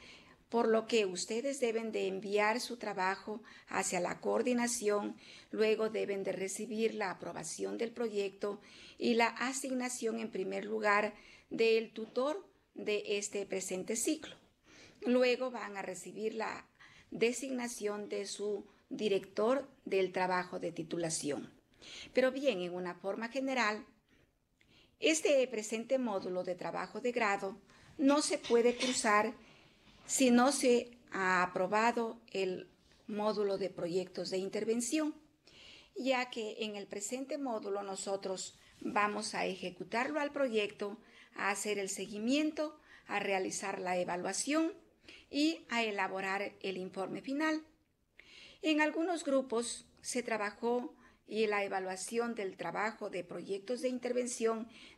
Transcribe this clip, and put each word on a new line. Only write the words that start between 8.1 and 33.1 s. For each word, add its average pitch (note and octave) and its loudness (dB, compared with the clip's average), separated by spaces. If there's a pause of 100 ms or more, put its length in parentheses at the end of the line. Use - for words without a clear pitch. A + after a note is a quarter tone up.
y A#3 4
la A3+ 6
asignación B3 -2
en A3 -6
primer F#3+ -2
lugar G#3 2 (360)
del A3+ 4
tutor C4+ -2 (280)
de G#3 -2 (140)
este G3+ -4
presente F#3 -4
ciclo. - -2 (680)
Luego B3 4
van G3+ -8
a G3 -6
recibir F#3+ -6
la G#3 -6 (460)
designación A#3+ -2
de G3+ -4
su G3+ -4 (240)
director G#3+ 0 (160)
del F#3+ 2
trabajo F#3 0
de F3 -4
titulación. D#3+ -4 (600)
Pero B3+ 4
bien, B3+ 0
en F3 -4
una F3+ -4
forma G#3 -4
general, A#3+ 0 (1160)
este D4+ 6
presente A#3 -2
módulo F#3+ -2
de F3+ -4
trabajo F#3 -4
de B3 -2
grado G#3 0 (400)
no C#4+ 6
se - 0
puede A#3 4
cursar A3 4 (720)
si B3+ 6
no B3 8
se A#3+ 4 (200)
ha F#3 4
aprobado A3 2 (100)
el F#3+ -2 (380)
módulo G#3 0